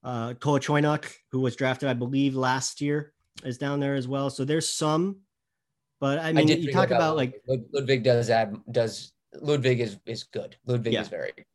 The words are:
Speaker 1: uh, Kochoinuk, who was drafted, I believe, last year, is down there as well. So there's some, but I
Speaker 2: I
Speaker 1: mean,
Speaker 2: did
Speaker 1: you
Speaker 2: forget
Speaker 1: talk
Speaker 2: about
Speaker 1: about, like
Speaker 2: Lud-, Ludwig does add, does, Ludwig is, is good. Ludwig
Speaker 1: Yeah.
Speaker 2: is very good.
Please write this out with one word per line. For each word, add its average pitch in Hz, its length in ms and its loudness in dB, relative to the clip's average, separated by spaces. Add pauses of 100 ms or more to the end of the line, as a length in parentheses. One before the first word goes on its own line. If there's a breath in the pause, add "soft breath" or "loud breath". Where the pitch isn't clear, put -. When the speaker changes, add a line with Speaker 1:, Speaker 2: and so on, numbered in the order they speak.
Speaker 1:
uh, 120 300 -6
Kochoinuk, 147 800 2 (160)
who 131 120 0
was 123 140 0
drafted, 131 340 0
I 127 40 0
believe, 131 420 0
last 131 460 0
year, 147 320 -2 (300)
is 127 140 -8
down 143 220 -2
there 139 140 0
as 131 140 -2
well. 139 220 -2
So 131 160 -4
there's 151 240 0
some, 165 480 0 (840)
but 139 180 0
I 160 120 -2
Speaker 2:
I 160 40 0
Speaker 1:
mean, 156 140 6
Speaker 2:
did 165 120 4
Speaker 1:
you 170 60 -2
Speaker 2:
forget 139 80 -2
Speaker 1:
talk 180 140 4
Speaker 2:
about - 100 2
Speaker 1:
about, 156 200 2
like 127 300 -2
Speaker 2:
Lud-, 127 260 -2
Ludwig 135 300 0
does 117 260 2
add, 113 260 2 (160)
does, 113 400 -2 (220)
Ludwig 131 480 2
is, 101 240 -4
is 113 180 -8
good. - 320 -10 (100)
Ludwig 117 280 0
Speaker 1:
Yeah. 101 80 0
Speaker 2:
is - 80 -8
very 65 260 -8
good. - 180 -20